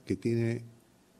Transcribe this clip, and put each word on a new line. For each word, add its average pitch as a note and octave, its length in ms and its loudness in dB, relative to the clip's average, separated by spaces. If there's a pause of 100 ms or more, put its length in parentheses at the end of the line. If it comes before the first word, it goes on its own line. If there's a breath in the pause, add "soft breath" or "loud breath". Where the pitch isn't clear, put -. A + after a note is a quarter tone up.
que - 140 -2
tiene A#2 480 0 (560)